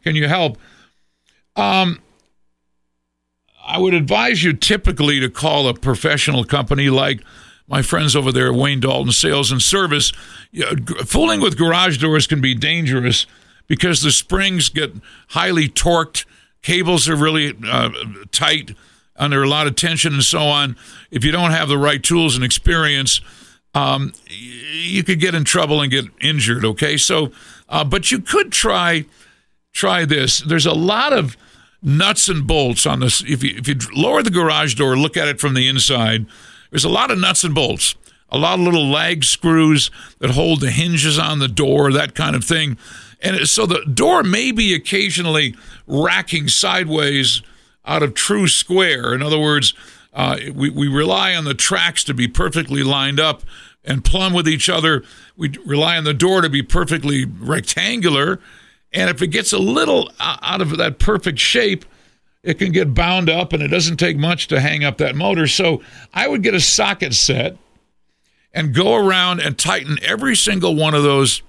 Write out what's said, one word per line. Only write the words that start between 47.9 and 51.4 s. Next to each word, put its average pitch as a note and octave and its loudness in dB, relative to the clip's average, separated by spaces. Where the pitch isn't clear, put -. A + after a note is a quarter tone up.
of C#3+ -2
true G3+ 0
square. C#3+ 0
In C3 -2
other D3+ 0
words, D3 2
uh, C3+ -2
we, C#3 -2
we C#3+ -2
rely F3+ 0
on D#3+ -4